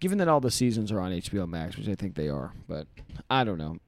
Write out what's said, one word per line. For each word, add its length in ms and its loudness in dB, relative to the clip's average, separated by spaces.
Given 180 2
that 100 4
all 120 8
the 100 2
seasons 420 2
are 80 2
on 120 0
H 180 -4
B 80 0
O 80 0
Max, 320 -4
which 100 -4
I 60 0
think 220 -4
they 120 0
are, 240 -4
but 180 -6
I 140 4
don't 140 0
know. 300 -4